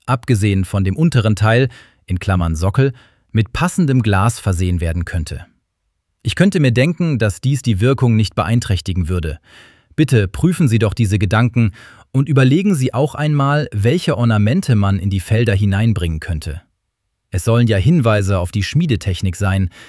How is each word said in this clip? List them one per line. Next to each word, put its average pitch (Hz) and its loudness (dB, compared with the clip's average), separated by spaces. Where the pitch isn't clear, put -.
abgesehen 107 0
von 98 -2
dem 95 -2
unteren 131 2
Teil, 117 2
in 90 -2
Klammern 87 0
Sockel, 101 0
mit 110 -2
passendem 143 0
Glas 107 0
versehen 90 -2
werden 85 -2
könnte. 76 -8
Ich - -4
könnte 185 2
mir 131 2
denken, 147 0
dass 104 -2
dies 135 -2
die 104 0
Wirkung 120 2
nicht 110 0
beeinträchtigen 90 -2
würde. 80 -4
Bitte 123 2
prüfen 165 0
Sie 110 2
doch 104 0
diese 104 0
Gedanken 110 0
und 139 0
überlegen 151 2
Sie 127 -2
auch 127 -2
einmal, 147 0
welche 123 0
Ornamente 117 2
man 98 2
in 98 -2
die 95 0
Felder 113 0
hineinbringen 98 0
könnte. 78 -8
Es 92 -6
sollen 117 2
ja 107 2
Hinweise 104 2
auf 87 -4
die 104 -2
Schmiedetechnik 101 -2
sein, 98 -2